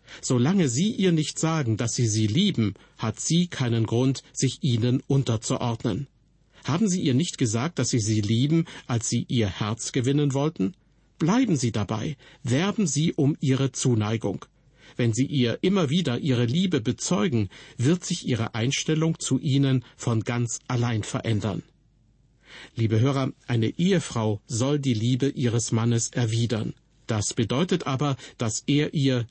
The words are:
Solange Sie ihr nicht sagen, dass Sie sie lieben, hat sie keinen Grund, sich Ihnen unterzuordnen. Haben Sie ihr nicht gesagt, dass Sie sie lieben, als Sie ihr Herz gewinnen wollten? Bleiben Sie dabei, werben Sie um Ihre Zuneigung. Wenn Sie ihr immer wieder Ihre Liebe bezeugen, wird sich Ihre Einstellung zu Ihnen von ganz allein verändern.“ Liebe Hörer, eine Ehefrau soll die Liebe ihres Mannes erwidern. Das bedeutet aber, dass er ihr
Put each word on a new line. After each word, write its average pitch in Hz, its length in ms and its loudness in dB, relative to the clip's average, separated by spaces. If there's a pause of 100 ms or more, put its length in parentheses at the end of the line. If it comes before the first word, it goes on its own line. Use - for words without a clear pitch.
(200)
Solange 143 500 2
Sie 156 200 0
ihr 190 220 2
nicht 156 260 0
sagen, 151 400 0
dass 117 160 -2
Sie 120 140 0
sie 110 180 0
lieben, 113 480 0 (240)
hat 110 220 -4
sie 175 260 2
keinen 117 400 -2
Grund, 127 380 0 (100)
sich - 280 -2
Ihnen 123 440 2
unterzuordnen. 120 1040 -2 (560)
Haben 185 260 0
Sie 180 120 0
ihr 135 120 2
nicht 143 240 0
gesagt, 123 400 -2
dass 127 120 0
Sie 127 100 0
sie 107 220 0
lieben, 139 440 2 (220)
als 117 220 -2
Sie 120 180 -2
ihr 113 200 0
Herz 107 440 -4
gewinnen 139 420 0
wollten? 160 400 -2 (460)
Bleiben 202 380 2
Sie 120 140 -2
dabei, 113 460 -4 (240)
werben 175 460 0
Sie 147 260 0
um 147 260 2
Ihre 131 320 0
Zuneigung. 110 760 0 (520)
Wenn 117 160 2
Sie 113 140 0
ihr 123 340 0
immer 185 300 2
wieder 143 260 0
Ihre 123 280 2
Liebe 160 360 0
bezeugen, 123 680 0 (280)
wird 156 260 2
sich - 240 -6
Ihre 117 280 -2
Einstellung 156 640 0
zu - 180 0
Ihnen 135 480 2 (100)
von 113 260 -2
ganz 120 460 -2
allein 120 360 0
verändern.“ 107 580 -2 (1160)
Liebe 113 240 2
Hörer, 135 320 2 (140)
eine 117 320 0
Ehefrau 120 720 0
soll 139 320 0
die 135 160 0
Liebe 123 340 0
ihres 120 420 -2
Mannes 117 380 2
erwidern. 113 640 -2 (320)
Das 107 300 -2
bedeutet 151 500 0
aber, 135 320 0 (220)
dass 110 260 -4
er 147 300 0
ihr 131 360 0